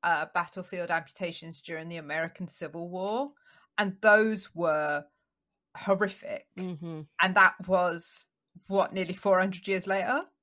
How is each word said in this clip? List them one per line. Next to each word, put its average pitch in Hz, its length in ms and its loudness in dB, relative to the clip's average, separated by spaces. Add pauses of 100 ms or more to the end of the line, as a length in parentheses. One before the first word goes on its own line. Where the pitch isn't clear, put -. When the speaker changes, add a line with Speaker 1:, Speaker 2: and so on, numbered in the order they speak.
Speaker 1:
uh, 160 320 0
battlefield 180 560 -6
amputations 170 720 -6
during 165 260 -8
the 170 80 -8
American 160 520 -6
Civil 170 400 -10
War, 208 420 -4 (480)
and 196 220 0
those 214 540 4
were 151 500 0 (720)
horrific. 196 720 -2 (120)
Speaker 2:
Mm-hmm. 165 440 -8 (180)
Speaker 1:
And 185 160 2
that 190 180 6 (120)
was, 180 600 0 (400)
what, 196 260 0
nearly 185 220 -2
four 190 240 4
hundred 185 300 0
years 190 180 0
later? 196 360 0 (200)